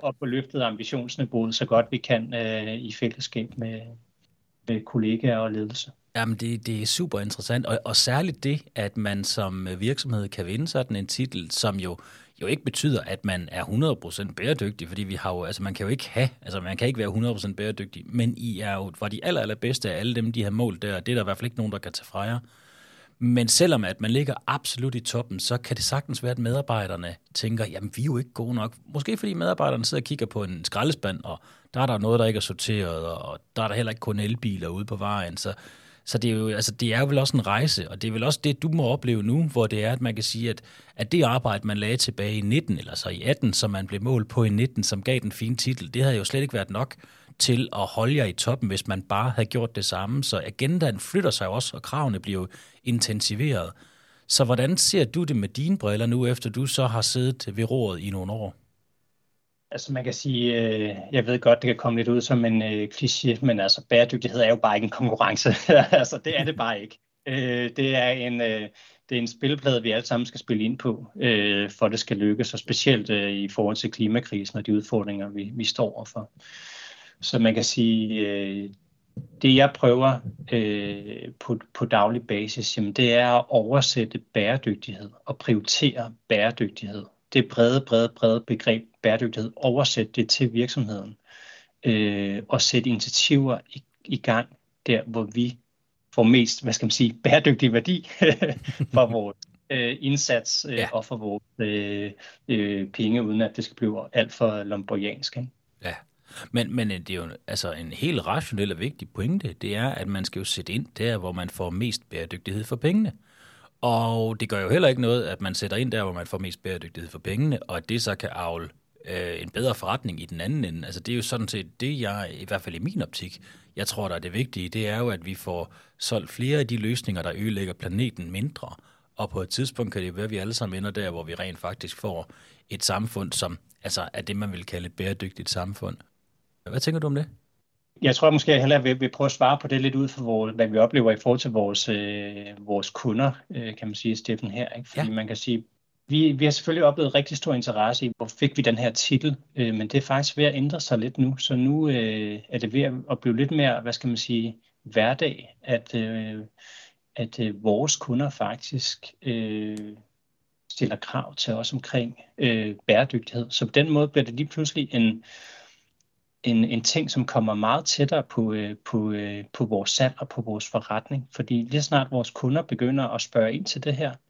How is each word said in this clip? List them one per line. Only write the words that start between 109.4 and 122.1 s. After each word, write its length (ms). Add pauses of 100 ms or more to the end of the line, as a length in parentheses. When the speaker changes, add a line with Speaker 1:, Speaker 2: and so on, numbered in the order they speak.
Speaker 2:
det 240
er, 120
at 200
man 160
skal 160
jo 40
sætte 280
ind 140 (120)
der, 180
hvor 160
man 180
får 200
mest 400
bæredygtighed 540
for 120
pengene. 360 (680)
Og 600
det 80
gør 120
jo 100
heller 180
ikke 120
noget, 240
at 160
man 140
sætter 220
ind 160
der, 100
hvor 100
man 140
får 120
mest 240
bæredygtighed 480
for 80
pengene, 440
og 140
at 120
det 140
så 120
kan 180
avle, 360 (400)
øh, 340
en 80
bedre 240
forretning 480
i 40
den 140
anden 240
ende. 220
Altså, 140
det 120
er 40
jo 60
sådan 260
set 320
det, 200
jeg 300 (100)